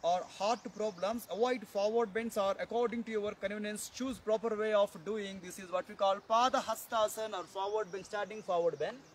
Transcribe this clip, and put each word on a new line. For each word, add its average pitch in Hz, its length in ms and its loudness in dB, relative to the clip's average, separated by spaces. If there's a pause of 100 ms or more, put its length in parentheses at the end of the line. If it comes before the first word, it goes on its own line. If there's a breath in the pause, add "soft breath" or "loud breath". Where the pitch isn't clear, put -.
or 175 220 2 (140)
heart 214 220 2 (180)
problems, 214 520 -2
avoid 220 380 0
forward 214 460 2
bends 226 240 -2
or 196 200 2
according 233 460 0
to 226 80 -8
your 208 220 -2
convenience, 208 600 -6
choose 254 240 -4
proper 220 380 0
way 214 160 0
of 202 320 4
doing. 196 400 -6
This 180 160 -12
is 185 100 -14
what 180 200 -2
we 208 60 -12
call 196 340 4
Pada 247 400 6
Hastasana 214 720 0
or 180 40 -6
forward 202 480 -2
bend, 185 140 -8
standing 208 380 -6
forward 170 360 2
bend. 208 180 -2 (160)